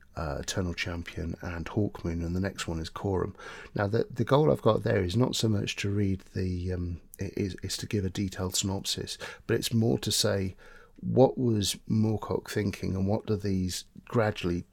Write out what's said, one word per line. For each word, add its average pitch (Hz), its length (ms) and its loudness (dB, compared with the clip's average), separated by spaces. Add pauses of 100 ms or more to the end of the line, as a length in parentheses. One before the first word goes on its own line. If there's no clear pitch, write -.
(180)
uh, 73 220 -4
Eternal 90 340 -2
Champion 85 680 -6
and 85 260 -6
Hawkmoon, 85 580 -2
and 87 100 -2
the 90 60 0
next - 260 -4
one 82 120 -2
is 82 100 -6
Corum. 95 440 -2 (420)
Now, 104 120 2
the, 113 260 0
the 113 120 0
goal 143 260 6
I've - 100 4
got 110 220 4
there 110 200 4
is 90 120 0
not 123 200 4
so 113 120 2
much 104 300 2
to 101 120 -2
read 101 340 2 (100)
the, 92 400 -2
um, 87 260 -4 (220)
i-, 98 160 -4
is, 98 260 -2
is - 140 -6
to - 80 -6
give 104 180 0
a 92 60 0
detailed 95 460 -2
synopsis, - 640 -4 (280)
but 110 100 2
it's - 180 -2
more 117 260 4
to 107 120 -2
say, 98 440 0 (440)
what 120 380 4
was 110 400 2 (120)
Moorcock 110 600 0
thinking, 95 460 -2
and 95 120 0
what 107 200 0
do 107 100 2
these 95 480 -2 (200)
gradually 92 680 0